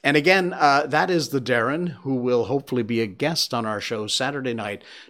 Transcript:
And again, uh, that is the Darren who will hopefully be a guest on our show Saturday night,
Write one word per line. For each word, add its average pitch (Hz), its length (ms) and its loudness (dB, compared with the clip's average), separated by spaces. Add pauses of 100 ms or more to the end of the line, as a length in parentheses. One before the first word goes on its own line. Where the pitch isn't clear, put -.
And 143 120 4
again, 180 380 4
uh, 143 340 4
that 156 220 2
is 165 200 0
the 139 120 -2
Darren 127 480 0
who 135 260 -6
will 123 300 0
hopefully 127 380 -2
be 113 180 0
a 113 60 0
guest 143 460 -2
on 117 120 -2
our 107 160 -4
show 110 240 -6
Saturday 131 480 -2
night, 104 300 -6 (260)